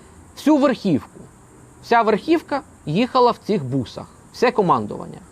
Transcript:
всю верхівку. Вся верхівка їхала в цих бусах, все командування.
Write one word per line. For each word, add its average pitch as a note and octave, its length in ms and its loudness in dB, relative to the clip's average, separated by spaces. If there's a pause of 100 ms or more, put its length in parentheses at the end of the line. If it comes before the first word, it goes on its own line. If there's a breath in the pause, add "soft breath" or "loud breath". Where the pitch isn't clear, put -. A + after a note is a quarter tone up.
(360 loud breath)
всю D4 220 2
верхівку. G3+ 600 0 (640)
Вся A#3 180 2
верхівка A3 600 0 (240)
їхала A#3+ 460 2
в - 60 -4
цих G3 260 -4
бусах, B2+ 420 -6 (280)
все A#3+ 180 0
командування. C#3 680 -2 (120)